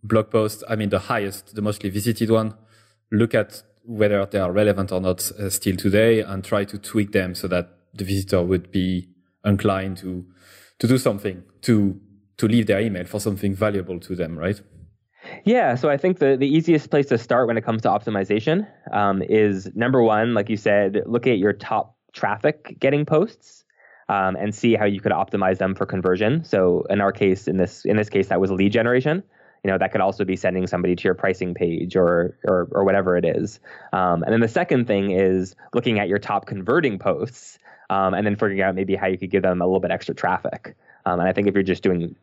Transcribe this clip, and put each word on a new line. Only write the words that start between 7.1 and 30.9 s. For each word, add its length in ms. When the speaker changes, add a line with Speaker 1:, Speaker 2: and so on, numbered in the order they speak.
Speaker 1:
them 220
so 140
that 220
the 120
visitor 380
would 280
be 380
inclined 540
to, 280
to 80
do 120
something, 440
to, 360
to 100
leave 200
their 140
email 260
for 120
something 360
valuable 440
to 160
them, 240
right? 220
Speaker 2:
Yeah, 300
so 140
I 80
think 240
the, 160
the 100
easiest 440
place 160
to 120
start 300
when 80
it 80
comes 180
to 60
optimization, 760
um, 300
is 520
number 280
one, 300
like 160
you 80
said, 500
look 200
at 120
your 140
top 440
traffic 680
getting 260
posts, 600
um, 280
and 180
see 200
how 100
you 160
could 120
optimize 460
them 160
for 120
conversion. 580
So 440
in 120
our 120
case, 360
in 80
this, 280
in 120
this 120
case, 200
that 120
was 100
lead 220
generation. 500
You 80
know, 60
that 120
could 100
also 240
be 120
sending 320
somebody 260